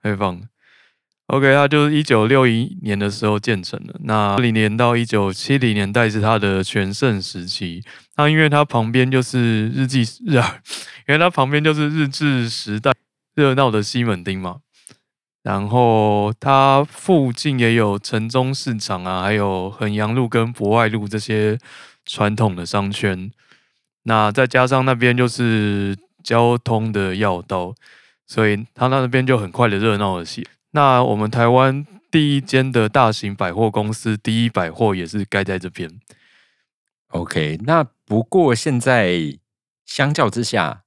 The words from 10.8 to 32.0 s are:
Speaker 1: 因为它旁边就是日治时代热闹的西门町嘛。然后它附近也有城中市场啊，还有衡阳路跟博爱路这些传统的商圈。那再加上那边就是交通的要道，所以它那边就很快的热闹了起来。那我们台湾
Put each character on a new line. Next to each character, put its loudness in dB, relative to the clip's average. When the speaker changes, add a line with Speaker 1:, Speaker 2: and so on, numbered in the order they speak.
Speaker 1:
因 2
为 2
它 4
旁 0
边 0
就 4
是 0
日 0
治 0
时 -6
代 2
热 2
闹 2
的 0
西 -2
门 -2
町 -6
嘛。 -8
然 -2
后 2
它 4
附 0
近 -4
也 4
有 2
城 -4
中 0
市 -4
场 -6
啊， -4
还 0
有 0
衡 -4
阳 -2
路 0
跟 0
博 0
爱 2
路 -4
这 -6
些 -2
传 -2
统 2
的 -10
商 -4
圈。 -4
那 2
再 2
加 2
上 2
那 2
边 2
就 2
是 0
交 2
通 -2
的 -2
要 0
道， -6
所 0
以 0
它 0
那 0
边 0
就 2
很 -4
快 2
的 0
热 2
闹 -2
了 -10
起 -12
来。 -14
那 4
我 0
们 -2
台 2
湾 2